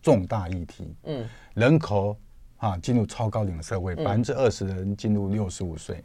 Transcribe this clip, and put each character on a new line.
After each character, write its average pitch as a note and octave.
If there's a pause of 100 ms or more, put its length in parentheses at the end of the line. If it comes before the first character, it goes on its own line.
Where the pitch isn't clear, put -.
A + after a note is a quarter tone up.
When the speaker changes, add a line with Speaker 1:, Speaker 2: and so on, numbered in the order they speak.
Speaker 1:
重 A2+
大 F#2
议 F2+
题。 - (120)
Speaker 2:
嗯。 A#2+ (260)
Speaker 1:
人 B2+
口 G#2 (420)
啊， G2
进 B2
入 A2+
超 A2
高 G#2+
龄 F2
社 F#2
会， F#2
Speaker 2:
嗯。 D#2+
Speaker 1:
百 G2+
分 A#2
之 C#3
二 B2+
十 G2+
的 F#2+
人 G2
进 G#2+
入 G2+
六 G2+
十 F#2+
五 E2
岁 D#2+